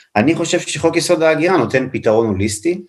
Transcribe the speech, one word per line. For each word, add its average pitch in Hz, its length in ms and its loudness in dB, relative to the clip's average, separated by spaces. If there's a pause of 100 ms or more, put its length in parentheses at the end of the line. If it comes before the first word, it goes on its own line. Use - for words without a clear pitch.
(160)
אני 131 180 2
חושב 165 260 -2
שחוק 165 360 -2
יסוד 165 260 0
ההגירה 160 340 2
נותן 131 360 0
פתרון 113 340 2
הוליסטי, 110 640 -2